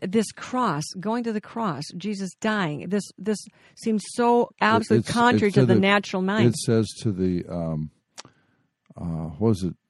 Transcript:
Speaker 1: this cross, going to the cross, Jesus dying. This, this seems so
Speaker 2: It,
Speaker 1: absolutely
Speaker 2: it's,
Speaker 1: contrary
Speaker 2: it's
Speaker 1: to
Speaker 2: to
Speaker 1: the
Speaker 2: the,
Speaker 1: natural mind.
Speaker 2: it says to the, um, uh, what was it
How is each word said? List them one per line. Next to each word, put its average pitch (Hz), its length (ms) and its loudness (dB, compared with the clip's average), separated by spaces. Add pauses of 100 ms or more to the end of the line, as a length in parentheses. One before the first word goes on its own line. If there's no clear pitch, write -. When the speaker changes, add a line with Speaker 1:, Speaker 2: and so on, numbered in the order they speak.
Speaker 1:
this 208 300 -2
cross, 208 500 -4 (160)
going 220 260 -4
to 226 80 -4
the 214 100 -4
cross, 170 420 -6 (120)
Jesus 196 340 -6 (100)
dying. 175 480 -2
This, 196 160 -2 (140)
this 202 180 -2 (460)
seems 220 200 0 (100)
so 240 300 2
Speaker 2:
It, - 60 -2 (140)
Speaker 1:
absolutely 220 420 4
Speaker 2:
it's, - 80 -8
Speaker 1:
contrary 220 360 4
Speaker 2:
it's 190 80 0
Speaker 1:
to - 40 8
Speaker 2:
to 127 60 6
Speaker 1:
the - 80 6
Speaker 2:
the, - 60 6
Speaker 1:
natural 196 420 2
mind. 196 260 2
Speaker 2:
it 110 80 2
says 113 320 2 (140)
to 110 100 0
the, 90 380 0
um, 80 400 -4 (1080)
uh, 80 320 -6 (100)
what 110 120 2
was 95 120 0
it 87 120 -4 (160)